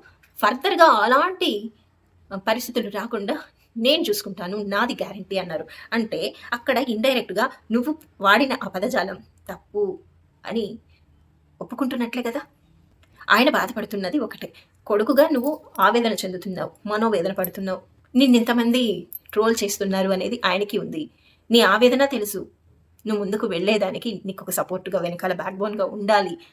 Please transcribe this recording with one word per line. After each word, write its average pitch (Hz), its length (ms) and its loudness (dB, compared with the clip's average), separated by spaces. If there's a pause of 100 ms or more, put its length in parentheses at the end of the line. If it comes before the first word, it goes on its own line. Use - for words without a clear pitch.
(380)
ఫర్దర్గా 311 460 4
అలాంటి 254 880 4 (600)
పరిస్థితులు 220 560 -2
రాకుండా 208 480 -6 (380)
నేను 269 260 4
చూసుకుంటాను, 208 600 -4
నాది 202 320 -2
గ్యారంటీ" 190 440 -8
అన్నారు. 170 280 -6 (260)
అంటే 220 420 -4 (180)
అక్కడ 240 260 -2 (100)
ఇండైరెక్ట్గా 226 600 0 (220)
నువ్వు 254 260 0 (220)
వాడిన 226 420 4
ఆ 196 60 -6
పదజాలం 190 480 -2 (360)
తప్పు 196 460 -4 (480)
అని 226 320 -4 (840)
ఒప్పుకుంటున్నట్లే 247 600 -4
కదా. 240 180 -6 (880)
ఆయన 269 200 4
బాధపడుతున్నది 196 680 -2
ఒకటే, - 340 -8 (360)
కొడుకుగా 240 440 4
నువ్వు 277 280 0 (200)
ఆవేదన 220 320 4
చెందుతున్నావు, 185 580 -6 (160)
మనోవేదన 208 460 0
పడుతున్నావు. 190 480 -4 (340)
నిన్నింతమంది 240 920 4 (260)
ట్రోల్ 226 220 2 (100)
చేస్తున్నారు 190 460 0
అనేది 196 340 -2
ఆయనకి 196 340 0
ఉంది. 160 300 -6 (420)
నీ 226 100 6
ఆవేదన 240 440 6
తెలుసు. 214 460 -4 (560)
నువ్వు 208 180 -2
ముందుకు 214 220 -4
వెళ్ళేదానికి 196 800 -2
నీకు 190 180 -10
ఒక 185 60 -12
సపోర్ట్‌గా, 185 480 -4
వెనకాల 175 340 -2
బ్యాక్‌బోన్‌గా 190 520 -4
ఉండాలి 208 540 0 (140)